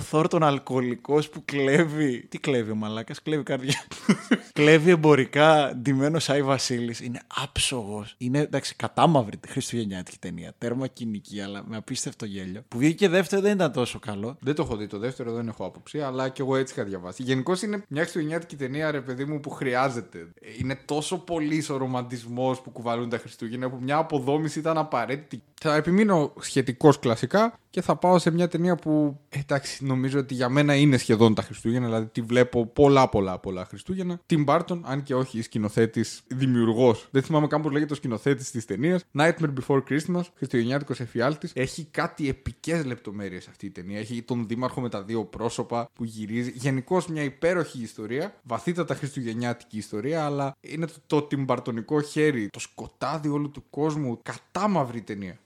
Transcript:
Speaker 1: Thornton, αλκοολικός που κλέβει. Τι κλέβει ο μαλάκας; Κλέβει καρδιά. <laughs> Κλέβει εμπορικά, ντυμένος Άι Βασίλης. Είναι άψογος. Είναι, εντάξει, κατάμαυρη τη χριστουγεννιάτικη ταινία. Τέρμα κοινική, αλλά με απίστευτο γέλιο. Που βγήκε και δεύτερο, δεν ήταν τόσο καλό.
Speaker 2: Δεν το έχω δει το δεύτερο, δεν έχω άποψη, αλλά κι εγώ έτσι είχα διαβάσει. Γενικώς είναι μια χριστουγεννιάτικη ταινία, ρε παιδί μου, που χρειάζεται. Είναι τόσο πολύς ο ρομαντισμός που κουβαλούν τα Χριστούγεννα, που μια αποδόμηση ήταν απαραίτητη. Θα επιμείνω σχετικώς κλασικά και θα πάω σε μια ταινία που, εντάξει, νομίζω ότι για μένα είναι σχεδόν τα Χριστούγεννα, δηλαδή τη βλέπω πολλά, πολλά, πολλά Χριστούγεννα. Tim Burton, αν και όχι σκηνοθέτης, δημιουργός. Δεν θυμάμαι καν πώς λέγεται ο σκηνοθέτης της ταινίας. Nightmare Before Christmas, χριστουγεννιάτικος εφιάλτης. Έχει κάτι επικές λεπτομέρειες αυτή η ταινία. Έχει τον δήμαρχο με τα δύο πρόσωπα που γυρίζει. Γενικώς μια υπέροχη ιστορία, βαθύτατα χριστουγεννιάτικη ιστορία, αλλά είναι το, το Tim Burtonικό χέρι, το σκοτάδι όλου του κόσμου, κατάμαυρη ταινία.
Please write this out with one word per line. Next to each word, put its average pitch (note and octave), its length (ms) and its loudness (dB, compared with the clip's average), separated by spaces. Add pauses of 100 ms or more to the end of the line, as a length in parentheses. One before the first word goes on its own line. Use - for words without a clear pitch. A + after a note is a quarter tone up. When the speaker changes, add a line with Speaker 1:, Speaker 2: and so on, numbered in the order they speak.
(120)
Speaker 1:
Thornton, D#3+ 300 4
αλκοολικός C#3 880 2
που D3+ 160 -14
κλέβει. C#3+ 840 2
Τι - 100 -8
κλέβει A#2+ 320 0
ο A2 40 -4
μαλάκας; A2 460 -6
Κλέβει D3+ 220 -2
καρδιά. C3 400 -2 (360)
<laughs> - 340 -4
Κλέβει D3+ 380 8
εμπορικά, D3+ 840 6
ντυμένος C#3 540 0
Άι C#3+ 120 2
Βασίλης. B2 580 -2
Είναι A#2+ 200 -10 (240)
άψογος. G#2 760 -6
Είναι, B2+ 220 0
εντάξει, C#3 360 -2
κατάμαυρη B2 600 4
τη - 100 -18
χριστουγεννιάτικη G#2+ 720 -6
ταινία. E2+ 380 -12
Τέρμα A#2+ 300 -4
κοινική, G#2 540 -10
αλλά G2+ 260 -10
με A2 100 -10
απίστευτο B2 480 -8
γέλιο. G2 420 -10
Που A#2+ 100 -10
βγήκε D3+ 180 4
και G3+ 140 4
δεύτερο, F#3+ 320 2
δεν G3+ 120 4
ήταν F3 180 2
τόσο A#2 280 -2
καλό. A2 420 -8
Speaker 2:
Δεν C#3 140 -2
το E3 80 0
έχω B2+ 120 -4
δει G#2 120 -6
το G2+ 100 -8
δεύτερο, A#2 360 -6
δεν A#2 140 -6
έχω G#2+ 180 -8
άποψη, F#2 340 -12
αλλά C3 300 -4
κι C3 120 -6
εγώ C3+ 140 0
έτσι C3 220 0
είχα B2+ 60 -2
διαβάσει. F#2+ 400 -8
Γενικώς C3 380 0
είναι G#3 260 -4
μια C#3 140 -2
χριστουγεννιάτικη E3 540 -4
ταινία, C#3+ 360 -4
ρε C#3+ 100 -4
παιδί C3 240 -6
μου, D3+ 140 -4
που C#3+ 100 -10
χρειάζεται. B2 800 -2 (320)
Είναι C3 260 -4
τόσο D3+ 320 -2
πολύς D#3 520 -2
ο C#3 80 -2
ρομαντισμός B2+ 840 -4
που A#2+ 100 -18
κουβαλούν A#2 380 -4
τα A#2 80 -2
Χριστούγεννα, A#2+ 520 -8
που C3 120 -10
μια C#3 160 0
αποδόμηση D#3 640 0
ήταν D#3+ 180 0
απαραίτητη. C3+ 680 -4 (180)
Θα D3+ 140 2
επιμείνω F3 640 4
σχετικώς C3+ 600 4
κλασικά F#3 600 2 (100)
και F#3 120 -4
θα E3+ 140 2
πάω F3+ 240 6
σε E3 120 2
μια E3+ 160 2
ταινία E3+ 280 2
που, D3+ 440 2 (100)
εντάξει, C#3 560 -4
νομίζω C3 340 0
ότι C3 140 -2
για B2 160 0
μένα D3 260 4
είναι C#3 220 8
σχεδόν A2+ 360 6
τα G2 80 0
Χριστούγεννα, A#2+ 440 -2
δηλαδή A2+ 200 0
τη A#2 160 -6
βλέπω A#2+ 440 4
πολλά, C#3 440 6
πολλά, F#2 300 0
πολλά F#2 260 -8
Χριστούγεννα. F3+ 540 -8 (100)
Tim D3+ 160 4
Burton, E3+ 380 2
αν C3+ 200 -4
και C#3 120 -2
όχι B2+ 260 -2
σκηνοθέτης, A2+ 840 0
δημιουργός. B2 840 2
Δεν C3+ 120 2
θυμάμαι D3+ 240 2
καν D3 140 0
πώς D3+ 100 -2
λέγεται D3+ 220 0
ο - 20 -4
σκηνοθέτης B2+ 560 -2
της A#2 140 -6
ταινίας. D#3+ 380 0 (140)
Nightmare D#3+ 360 2 (140)
Before C#3 220 2
Christmas, F3 320 0 (140)
χριστουγεννιάτικος C3 640 -2
εφιάλτης. C3 560 -2
Έχει C3 360 -4
κάτι D#3 380 -4
επικές D#3 560 -4
λεπτομέρειες G#2 640 -8
αυτή F#2 180 -16
η F#2+ 40 -8
ταινία. F#2+ 300 -10
Έχει A#2 220 -8
τον A#2+ 260 -4
δήμαρχο B2 340 -4
με B2 80 -4
τα G2+ 140 -6
δύο G#2+ 220 -4
πρόσωπα A#2 680 -6
που A#2+ 100 -10
γυρίζει. A2+ 520 -6
Γενικώς C3+ 520 -2
μια D#3 160 -4
υπέροχη D#3 580 -2
ιστορία, A2+ 600 -8
βαθύτατα D3 520 -2
χριστουγεννιάτικη A#2+ 840 -4
ιστορία, C3 480 -4
αλλά C#3 360 -2
είναι D#3+ 240 -6
το, D#3+ 80 -8 (280)
το D3 100 -4
Tim C#3 140 0
Burtonικό B2 640 0
χέρι, C#3+ 400 2
το - 100 -16
σκοτάδι C#3 720 -8
όλου D3 220 -2
του B2+ 180 -18
κόσμου, D3 540 -2
κατάμαυρη C#3 800 -2
ταινία. F#2+ 440 -10